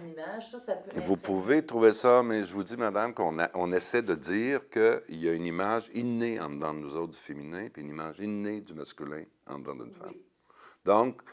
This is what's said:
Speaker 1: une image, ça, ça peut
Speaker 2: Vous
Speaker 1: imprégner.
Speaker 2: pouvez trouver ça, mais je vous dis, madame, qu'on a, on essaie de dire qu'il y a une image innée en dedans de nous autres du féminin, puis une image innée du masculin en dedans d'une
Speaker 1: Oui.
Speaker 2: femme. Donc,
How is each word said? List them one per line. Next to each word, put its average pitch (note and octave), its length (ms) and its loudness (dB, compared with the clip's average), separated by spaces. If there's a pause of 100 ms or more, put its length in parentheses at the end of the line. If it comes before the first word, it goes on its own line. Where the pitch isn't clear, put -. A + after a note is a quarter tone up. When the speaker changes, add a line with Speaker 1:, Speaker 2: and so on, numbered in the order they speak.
Speaker 1:
une E3 100 -12
image, F3 400 -10
ça, B3 80 -12
ça G3+ 160 -4
peut - 180 -10
Speaker 2:
Vous - 60 -4
Speaker 1:
imprégner. F#2+ 180 2
Speaker 2:
pouvez G#2 480 2
trouver A2+ 260 8
ça, B2 320 6
mais A2 220 0
je F2+ 80 -10
vous G2 100 -4
dis, A#2 140 -8
madame, A2 360 0
qu'on E2 260 0
a, E2+ 160 2
on F2+ 180 0
essaie A#2 300 2
de F#2+ 120 0
dire A2 540 -2
qu'il A2 520 2
y E2+ 60 0
a E2 60 2
une E2+ 120 -2
image G2+ 480 -2
innée A#2 460 -2
en D#2 100 -6
dedans D2+ 240 -4
de D2+ 60 -8
nous C#2+ 160 -10
autres E2 160 -4
du - 80 -20
féminin, D#2 540 -12
puis D2 80 -16
une D2 80 -12
image D#2 300 -10
innée G#2 420 -6
du E2+ 120 -18
masculin D2+ 500 -12 (240)
en C#2+ 120 -10
dedans C#2 160 -10
d'une B1 120 -14
Speaker 1:
Oui. - 120 -20
Speaker 2:
femme. - 160 -16 (680)
Donc, A2+ 360 4 (120)